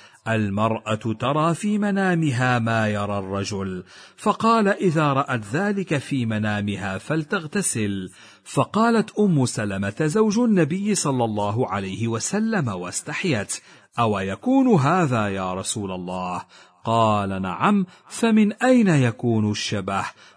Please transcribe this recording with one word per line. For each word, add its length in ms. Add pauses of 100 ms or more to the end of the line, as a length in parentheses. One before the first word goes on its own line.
(280)
المرأة 920
ترى 340
في 240
منامها 840
ما 280
يرى 320
الرجل، 640 (340)
فقال: 500
إذا 460
رأت 320
ذلك 520
في 280
منامها 720
فلتغتسل. 1120 (340)
فقالت 760
أم 260
سلمة 560
زوج 380
النبي 560
صلى 300
الله 440
عليه 380
وسلم 600
واستحيت: 960 (380)
أو 200
يكون 600
هَذَا 480
يَا 260
رَسُولَ 380
اللَّهِ؟ 500 (440)
قَالَ: 560
نَعَمْ، 440 (220)
فَمِنْ 460
أَيْنَ 340
يَكُونُ 640
الشَّبَهُ؟ 540 (320)